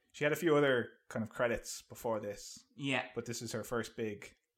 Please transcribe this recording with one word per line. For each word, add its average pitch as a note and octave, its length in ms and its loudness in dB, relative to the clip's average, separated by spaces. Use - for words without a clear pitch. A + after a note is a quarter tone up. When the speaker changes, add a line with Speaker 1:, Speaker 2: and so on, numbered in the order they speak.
Speaker 1:
She - 120 -4
had D3+ 100 4
a D3 40 2
few D#3+ 180 4
other C3 340 6
kind A#2 140 -4
of G#2+ 80 -4
credits - 540 -2
before A2+ 360 -4
this. - 420 -10
Speaker 2:
Yeah. C#3 280 -2
Speaker 1:
But A2+ 140 -6
this A#2+ 160 -6
is A2+ 80 -6
her A2 120 -4
first A#2 320 -4
big G#2+ 380 -6